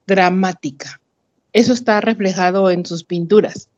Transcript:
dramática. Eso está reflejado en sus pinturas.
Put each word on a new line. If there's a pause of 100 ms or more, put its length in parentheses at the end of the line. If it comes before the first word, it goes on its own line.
dramática. (520)
Eso
está
reflejado
en
sus
pinturas.